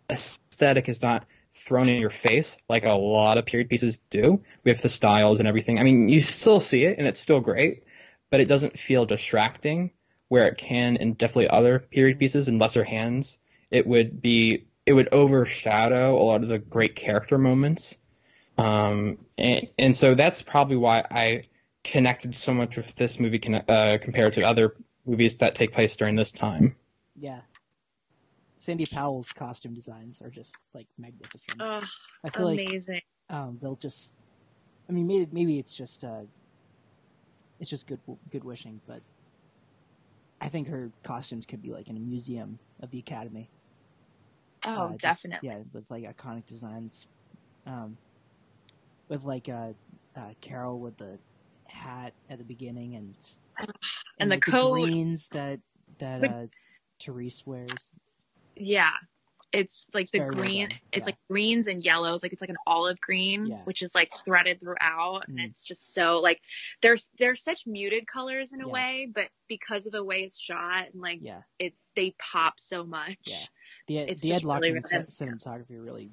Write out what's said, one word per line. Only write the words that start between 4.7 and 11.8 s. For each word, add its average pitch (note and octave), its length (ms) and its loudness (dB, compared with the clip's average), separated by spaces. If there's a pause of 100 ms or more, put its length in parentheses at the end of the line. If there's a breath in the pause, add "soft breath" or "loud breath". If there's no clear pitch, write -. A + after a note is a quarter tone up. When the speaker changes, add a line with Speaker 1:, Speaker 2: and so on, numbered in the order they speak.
Speaker 1:
the - 60 4
styles G#2+ 500 6
and G#2+ 100 2
everything. A2 300 2
I A#2+ 60 4
mean, B2 240 8
you D3+ 120 8
still G#3 400 6
see C3 240 2
it F#3 140 2
and C#3+ 80 0
it's G#2+ 140 -2
still C#3+ 200 4
great, A#2 440 0 (460 soft breath)
but C3+ 100 6
it B2+ 80 4
doesn't C#3+ 300 2
feel B2+ 280 2
distracting A#2+ 840 0 (360)
where A#2+ 180 6
it - 120 0
can A#2+ 380 0
in A2+ 180 0
definitely A#2 340 2
other B2 300 6
period C3+ 400 4